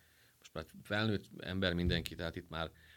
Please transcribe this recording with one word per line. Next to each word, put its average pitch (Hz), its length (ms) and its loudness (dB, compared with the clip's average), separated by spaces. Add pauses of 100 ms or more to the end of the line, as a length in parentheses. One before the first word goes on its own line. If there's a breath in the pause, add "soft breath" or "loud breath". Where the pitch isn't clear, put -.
(380 soft breath)
most - 160 -20
már 80 120 -6 (160)
felnőtt 104 420 2 (140)
ember 92 360 2
mindenki, 87 400 2
tehát 85 220 -4
itt 87 120 -10
már, 80 220 -4 (260 loud breath)